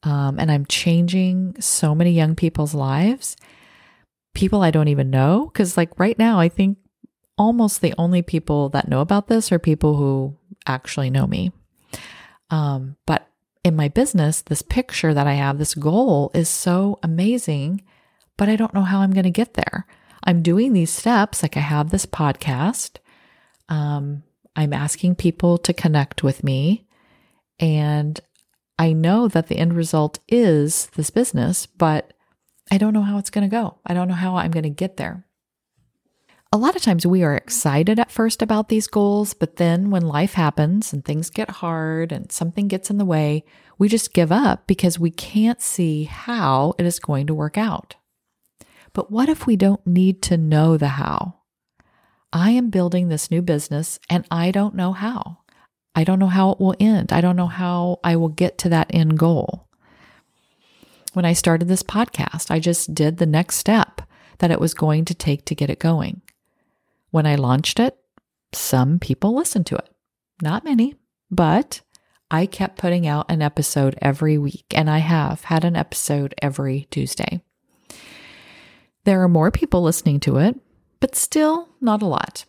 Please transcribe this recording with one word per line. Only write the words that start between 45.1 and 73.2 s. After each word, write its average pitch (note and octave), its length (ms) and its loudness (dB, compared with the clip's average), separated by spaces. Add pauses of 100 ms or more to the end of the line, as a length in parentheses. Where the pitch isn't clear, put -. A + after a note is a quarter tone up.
can't A3 500 -2
see D#3 440 -2
how D3+ 720 -2
it F3 80 0
is F3 120 -2
going C#3+ 280 -2
to D#3 80 -2
work D3+ 240 -4
out. - 380 -4 (960)
But - 180 -6
what B3 160 2
if D#4 180 -2
we A#3 80 4
don't G3 320 2
need F#3 360 2
to F3 140 0
know D#3 400 4
the D3 120 0
how? C#3 480 -6 (960)
I F3+ 180 2
am A#3+ 200 2
building F3+ 380 0
this D3+ 220 -4
new E3 120 0
business D3+ 680 -4
and F3 220 -2
I E3+ 200 0
don't G3+ 240 0
know F#3 180 -2
how. G3+ 460 -8 (560)
I D#3+ 80 2
don't F#3 160 2
know F#3+ 100 2
how F#3+ 220 4
it - 100 -2
will F#3+ 200 2
end. G#3 320 2
I E3+ 80 2
don't F3+ 160 2
know F3+ 120 0
how F3 540 -4
I E3+ 140 2
will E3 120 2
get D#3+ 300 -2
to F3+ 120 -2
that E3 200 2
end D#3+ 280 2
goal. E3 500 0 (1400)
When F3+ 120 -2
I E3 80 4
started E3+ 360 2
this F#3 140 0
podcast, - 680 -4
I D#3+ 100 0
just E3+ 340 -2
did D#3 240 0
the E3+ 80 2
next D#3 300 0
step - 460 0 (360)
that E3+ 140 2
it - 80 0
was E3 140 -2
going D#3 320 0
to E3+ 80 -6
take D3 320 -4
to D#3+ 80 -4
get D3 160 -4
it - 80 -4
going. E3 440 -2 (880)
When D#3 160 2
I D3 80 4
launched C3+ 460 0
it, B3+ 180 0 (540)
some C3+ 480 0
people G3 340 -2
listened B3+ 320 -2
to - 80 -6
it. - 180 -10 (480)
Not D#3+ 240 -4
many, C#4 300 0 (340)
but F3 520 0 (500)
I E3 160 0
kept - 320 -8
putting F3 300 0
out D3 200 -2